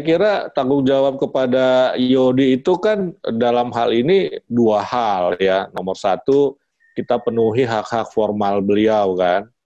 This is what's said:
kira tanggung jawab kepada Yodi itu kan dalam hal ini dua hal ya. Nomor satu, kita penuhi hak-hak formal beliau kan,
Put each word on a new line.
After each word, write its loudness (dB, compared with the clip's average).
kira 0
tanggung 0
jawab 2
kepada 0
Yodi 2
itu 0
kan -2
dalam 0
hal 0
ini 0
dua 2
hal -2
ya. 0
Nomor -6
satu, 0
kita -4
penuhi 0
hak-hak -6
formal 0
beliau 0
kan, 0